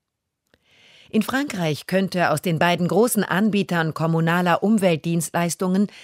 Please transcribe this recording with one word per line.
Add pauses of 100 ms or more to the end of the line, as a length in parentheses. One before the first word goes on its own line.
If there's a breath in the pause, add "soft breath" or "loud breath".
(1120 soft breath)
In
Frankreich
könnte
aus
den
beiden
großen
Anbietern
kommunaler
Umweltdienstleistungen (160 loud breath)